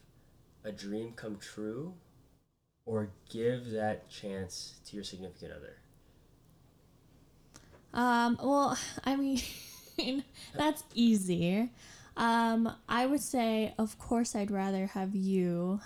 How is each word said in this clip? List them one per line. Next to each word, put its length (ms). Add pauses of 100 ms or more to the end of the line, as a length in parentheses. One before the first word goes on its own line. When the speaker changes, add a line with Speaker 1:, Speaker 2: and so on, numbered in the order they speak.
(640)
Speaker 1:
a 80
dream 400
come 260
true 560 (920)
or 260 (200)
give 400
that 400
chance 640 (120)
to 100
your 80
significant 480
other? 240 (2250)
Speaker 2:
Um, 480
well, 340 (280)
I 120
mean, 260 (540)
<laughs> 280 (300)
that's 300 (100)
easy. 760 (460)
Um, 580 (140)
I 180
would 140
say, 580
of 200
course, 360
I'd 160
rather 360
have 280
you 720